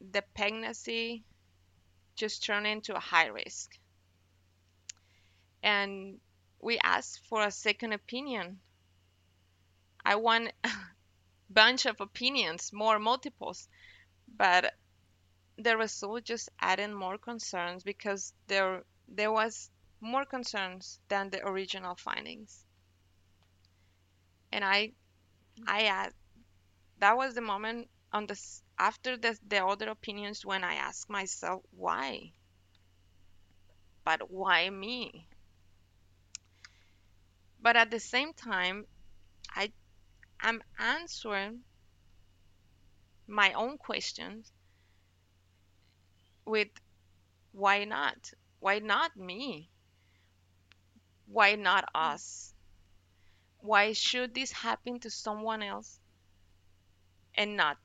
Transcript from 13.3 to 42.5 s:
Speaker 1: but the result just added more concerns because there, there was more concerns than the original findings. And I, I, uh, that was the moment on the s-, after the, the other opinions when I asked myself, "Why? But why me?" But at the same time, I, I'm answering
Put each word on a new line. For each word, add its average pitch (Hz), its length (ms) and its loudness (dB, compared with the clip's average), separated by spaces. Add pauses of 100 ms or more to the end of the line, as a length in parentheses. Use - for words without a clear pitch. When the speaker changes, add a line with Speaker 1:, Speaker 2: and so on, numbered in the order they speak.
Speaker 1:
but - 460 4 (840)
the 226 200 2
result 220 480 -4
just 226 240 -6 (120)
added 190 300 2
more 196 280 -6
concerns 185 680 -6
because 202 480 -4 (140)
there, 190 380 2 (240)
there 208 240 0
was 220 380 0 (300)
more 247 240 -2
concerns 196 840 -6
than 196 220 0
the 185 160 -6
original 190 500 -4
findings. - 680 -10 (1900)
And 208 120 -2
I, 202 280 2 (760)
I, 214 200 2
uh, 190 240 0 (880)
that 208 180 8
was 262 180 0
the 240 60 -4
moment 220 500 -4 (220)
on 208 140 -2
the 202 60 -6
s-, - 300 -16 (160)
after 226 380 0
the, 226 300 -2
the 202 200 2
other 202 240 0
opinions 208 540 -10
when 190 200 -2
I 165 100 0
asked - 360 -6
myself, 190 600 -4
"Why? 170 600 -4 (1700)
But 156 260 0
why 185 400 4
me?" 196 580 -8 (2250)
But 233 160 6
at 226 140 8
the 226 100 -2
same 285 340 -2
time, 196 520 -2 (680)
I, 214 180 -4 (680)
I'm 226 220 0 (160)
answering 233 840 -4 (1600)